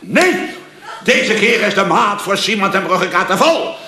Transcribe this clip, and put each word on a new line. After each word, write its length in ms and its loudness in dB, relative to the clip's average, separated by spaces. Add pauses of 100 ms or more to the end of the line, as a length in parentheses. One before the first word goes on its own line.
Nee, 540 0 (500)
deze 300 2
keer 260 2
is 140 0
de 100 2
maat 380 0
voor 140 -2
Simon 340 0
ten 160 -2
Brugge 500 0
vol. 380 2 (140)